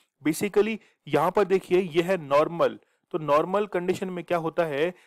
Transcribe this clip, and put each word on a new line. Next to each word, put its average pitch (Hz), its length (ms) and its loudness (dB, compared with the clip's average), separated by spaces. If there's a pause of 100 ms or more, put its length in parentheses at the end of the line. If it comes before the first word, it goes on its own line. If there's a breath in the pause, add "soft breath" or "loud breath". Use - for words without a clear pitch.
(260 soft breath)
Basically, 202 520 0 (300 soft breath)
यहाँ 151 220 2
पर 208 140 2
देखिए, 185 340 0
ये 170 240 0
है 185 140 0
नॉर्मल। 151 640 0 (320)
तो 175 80 -4
नॉर्मल 165 480 2
कंडीशन 185 440 -4
में 175 140 -8
क्या 175 140 -2
होता 160 260 -2
है 156 300 -2 (120)